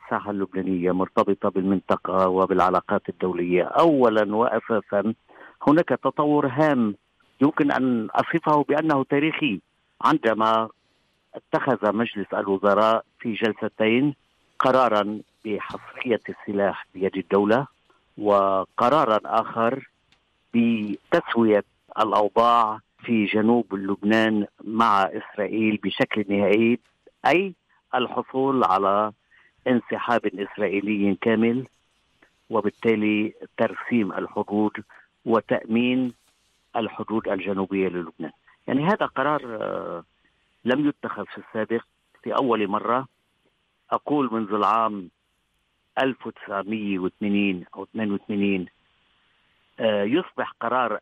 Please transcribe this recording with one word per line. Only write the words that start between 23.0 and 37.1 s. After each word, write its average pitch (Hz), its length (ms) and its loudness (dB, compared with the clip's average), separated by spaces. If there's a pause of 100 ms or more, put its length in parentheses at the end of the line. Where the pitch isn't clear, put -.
جنوب 110 500 2
لبنان 104 720 0 (180)
مع 110 380 2
إسرائيل 104 840 -2
بشكل 104 440 -2
نهائي، 104 500 2 (480)
أي 180 280 2 (400)
الحصول 127 720 0
على 98 480 2 (540)
انسحاب 117 600 0
إسرائيلي 101 920 -2
كامل، 117 460 0 (840)
وبالتالي 107 840 0 (240)
ترسيم 104 560 -2
الحدود 104 600 -4 (520)
وتأمين 123 880 0 (640)
الحدود 110 520 -4